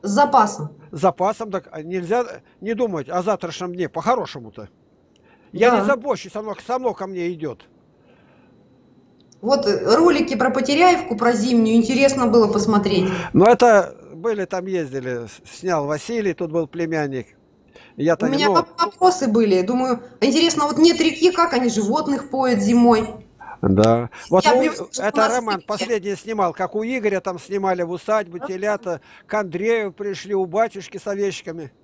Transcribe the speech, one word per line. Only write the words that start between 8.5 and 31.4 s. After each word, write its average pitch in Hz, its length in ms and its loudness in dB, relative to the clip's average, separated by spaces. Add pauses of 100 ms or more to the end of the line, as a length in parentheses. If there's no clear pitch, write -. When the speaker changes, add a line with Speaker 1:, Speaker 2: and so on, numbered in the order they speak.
Speaker 1:
Вот, 233 260 0
э, 202 300 2
ролики 302 400 2
про 254 140 0
Потеряевку, 285 680 2
про 233 160 0
зимнюю, 226 440 2
интересно 262 520 2
было 220 240 4
посмотреть. 196 560 0 (240)
Speaker 2:
Ну, 180 120 6
это 220 520 6 (180)
были, 202 300 -4
там 180 220 -6
ездили, 127 600 -4
с-, - 320 -20
снял 165 280 -2
Василий, 196 460 -4
тут 160 200 -6
был 160 160 -2
племянник. 156 580 -4 (680)
Я-то 165 300 0
Speaker 1:
У - 20 0
Speaker 2:
не, 269 80 0
Speaker 1:
меня 285 120 2
Speaker 2:
ну 190 60 4
Speaker 1:
воп-, - 140 4 (120)
вопросы 359 480 2
были. 208 340 4
Думаю, 247 380 -2 (200)
интересно, 311 460 2
вот 285 120 -2
нет 330 220 6
реки, 330 320 4
как 339 220 2
они 247 140 0
животных 247 600 -2
поят 254 300 0
зимой? 233 480 4 (540)
Speaker 2:
Да. 113 480 4 (200)
Вот 185 140 4
Speaker 1:
Я 302 100 6
Speaker 2:
у-, - 60 4
Speaker 1:
привыкла, - 320 -2
что - 100 -8
у 196 40 -2
Speaker 2:
это - 120 -2
Speaker 1:
нас 220 160 2
Speaker 2:
Роман 220 220 -2
Speaker 1:
реки. 175 100 -12
Speaker 2:
последний 208 480 -4
снимал, 196 380 -4
как 185 240 -6
у 214 80 -4
Игоря 214 360 -2
там 180 200 -8
снимали 190 420 -4
в 170 80 -4
усадьбе, 180 500 -4
Speaker 1:
Ага. 277 60 -10
Speaker 2:
телята, 190 540 -6 (260)
к - 80 -8
Андрею 208 580 -4
пришли, 202 420 -8
у 190 120 0
батюшки 196 520 -4
с - 80 -12
овечками. 180 680 -6 (120)